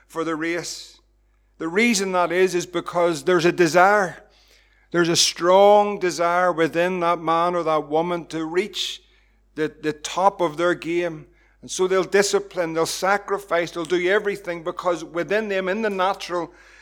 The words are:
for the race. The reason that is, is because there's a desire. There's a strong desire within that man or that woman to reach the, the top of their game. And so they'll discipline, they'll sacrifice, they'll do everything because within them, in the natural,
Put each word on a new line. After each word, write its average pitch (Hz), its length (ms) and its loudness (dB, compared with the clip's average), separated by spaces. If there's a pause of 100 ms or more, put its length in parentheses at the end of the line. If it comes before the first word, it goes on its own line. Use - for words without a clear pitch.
for 165 160 -6
the 160 100 -4
race. 165 640 -8 (600)
The 160 100 -6
reason 196 440 0
that 175 200 0
is, 185 220 2
is 170 120 -2
because 170 580 -2
there's 170 200 2
a 175 80 4
desire. 180 720 4 (680)
There's 170 200 2
a 170 60 2
strong 202 840 4
desire 175 520 0
within 165 500 0
that 170 200 0
man 165 340 0
or 170 80 -2
that 156 260 0
woman 165 400 -2
to 160 160 -6
reach 185 580 -4 (520)
the, 151 260 -4
the 151 120 -4
top 185 480 -2
of 156 160 -2
their 170 180 0
game. 165 520 -6 (340)
And 123 100 -16
so 185 160 -2
they'll 185 180 2
discipline, 196 680 0
they'll 160 140 0
sacrifice, 190 840 -2
they'll 170 140 -6
do 175 240 0
everything 190 560 -2
because 175 400 -4
within 170 440 -4
them, 190 200 -4
in 214 140 -4
the 214 80 -2
natural, 185 600 -4 (320)